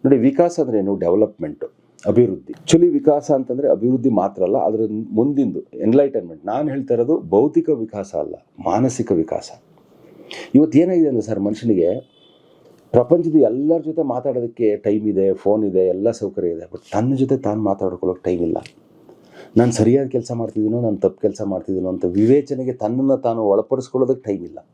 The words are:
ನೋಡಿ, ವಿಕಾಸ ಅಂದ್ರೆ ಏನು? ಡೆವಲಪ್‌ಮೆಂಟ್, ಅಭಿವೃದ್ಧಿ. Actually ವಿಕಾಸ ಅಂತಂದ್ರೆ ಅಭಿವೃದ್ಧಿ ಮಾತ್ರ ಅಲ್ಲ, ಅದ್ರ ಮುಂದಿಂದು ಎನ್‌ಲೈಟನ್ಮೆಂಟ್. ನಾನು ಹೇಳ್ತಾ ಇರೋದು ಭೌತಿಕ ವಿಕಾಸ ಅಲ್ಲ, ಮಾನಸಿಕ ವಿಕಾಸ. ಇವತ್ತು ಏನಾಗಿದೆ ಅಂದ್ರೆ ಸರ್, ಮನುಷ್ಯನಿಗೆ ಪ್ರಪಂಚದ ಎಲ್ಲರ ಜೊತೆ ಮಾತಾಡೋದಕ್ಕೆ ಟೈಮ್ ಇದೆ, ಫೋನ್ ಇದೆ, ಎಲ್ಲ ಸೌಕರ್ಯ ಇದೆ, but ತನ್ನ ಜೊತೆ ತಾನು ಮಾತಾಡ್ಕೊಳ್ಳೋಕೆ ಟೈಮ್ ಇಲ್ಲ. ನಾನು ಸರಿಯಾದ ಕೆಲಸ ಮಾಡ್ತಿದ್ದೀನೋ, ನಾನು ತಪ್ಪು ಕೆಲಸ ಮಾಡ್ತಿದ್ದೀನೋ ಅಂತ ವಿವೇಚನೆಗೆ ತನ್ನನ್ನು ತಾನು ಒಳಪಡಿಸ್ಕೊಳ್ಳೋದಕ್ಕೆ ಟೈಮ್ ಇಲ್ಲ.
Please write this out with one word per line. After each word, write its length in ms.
ನೋಡಿ, 120
ವಿಕಾಸ 420
ಅಂದ್ರೆ 200
ಏನು? 160
ಡೆವಲಪ್‌ಮೆಂಟ್, 680
ಅಭಿವೃದ್ಧಿ. 460
Actually 360
ವಿಕಾಸ 420
ಅಂತಂದ್ರೆ 380
ಅಭಿವೃದ್ಧಿ 400
ಮಾತ್ರ 340
ಅಲ್ಲ, 140
ಅದ್ರ 240
ಮುಂದಿಂದು 500
ಎನ್‌ಲೈಟನ್ಮೆಂಟ್. 840
ನಾನು 240
ಹೇಳ್ತಾ 240
ಇರೋದು 280
ಭೌತಿಕ 480
ವಿಕಾಸ 460
ಅಲ್ಲ, 200
ಮಾನಸಿಕ 480
ವಿಕಾಸ. 380
ಇವತ್ತು 240
ಏನಾಗಿದೆ 280
ಅಂದ್ರೆ 140
ಸರ್, 180
ಮನುಷ್ಯನಿಗೆ 760
ಪ್ರಪಂಚದ 440
ಎಲ್ಲರ 460
ಜೊತೆ 200
ಮಾತಾಡೋದಕ್ಕೆ 760
ಟೈಮ್ 300
ಇದೆ, 260
ಫೋನ್ 320
ಇದೆ, 140
ಎಲ್ಲ 320
ಸೌಕರ್ಯ 380
ಇದೆ, 120
but 200
ತನ್ನ 220
ಜೊತೆ 220
ತಾನು 240
ಮಾತಾಡ್ಕೊಳ್ಳೋಕೆ 640
ಟೈಮ್ 180
ಇಲ್ಲ. 160
ನಾನು 140
ಸರಿಯಾದ 360
ಕೆಲಸ 240
ಮಾಡ್ತಿದ್ದೀನೋ, 500
ನಾನು 160
ತಪ್ಪು 240
ಕೆಲಸ 200
ಮಾಡ್ತಿದ್ದೀನೋ 480
ಅಂತ 160
ವಿವೇಚನೆಗೆ 680
ತನ್ನನ್ನು 440
ತಾನು 240
ಒಳಪಡಿಸ್ಕೊಳ್ಳೋದಕ್ಕೆ 880
ಟೈಮ್ 140
ಇಲ್ಲ. 280